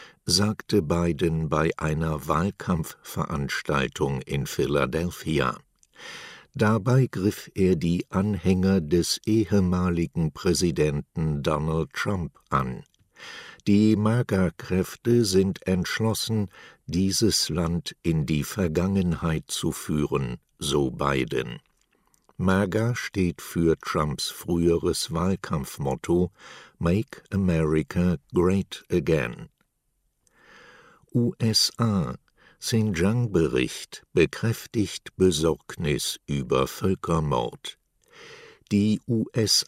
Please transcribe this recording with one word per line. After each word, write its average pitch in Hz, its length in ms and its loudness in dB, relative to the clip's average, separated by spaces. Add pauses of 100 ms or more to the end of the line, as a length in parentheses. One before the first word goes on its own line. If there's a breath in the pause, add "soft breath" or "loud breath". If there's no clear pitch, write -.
(240 loud breath)
sagte 104 560 0
Biden 80 680 0
bei 80 260 2
einer 78 520 -2
Wahlkampfveranstaltung 76 1900 -2
in 69 240 -4
Philadelphia. 71 1120 -2 (960 loud breath)
Dabei 113 560 2
griff - 440 -2
er 92 220 4
die 85 340 0
Anhänger 95 680 2
des 80 460 0
ehemaligen 90 1040 2
Präsidenten 78 1120 0
Donald 78 500 -2
Trump 90 460 -6 (100)
an. 65 360 -2 (840 loud breath)
„Die 107 260 6
maga-Kräfte 107 1300 0
sind 95 440 2
entschlossen, 104 800 -2 (380 loud breath)
dieses 95 640 2
Land 82 540 -2
in 80 240 0
die 76 160 2
Vergangenheit 87 1040 0
zu - 240 -4
führen“, 69 680 -2 (200)
so 71 320 0
Biden. 64 680 -2 (760)
maga 101 600 0
steht - 440 -2
für 82 380 2
Trumps 76 520 -4
früheres 85 840 0
Wahlkampfmotto 85 1200 -2 (480 loud breath)
„Make 90 500 -2
America 85 840 0 (180)
Great 92 560 0
Again“. 73 580 -2 (1700 loud breath)
U 120 240 2
S 110 400 2
A: 95 380 0 (420 soft breath)
Xinjiang-Bericht 98 1400 0 (100)
bekräftigt - 1040 -2
Besorgnis 80 1120 0
über 67 400 0
Völkermord. 78 1120 -2 (920 loud breath)
Die 104 360 2
U 113 260 0
S 110 360 2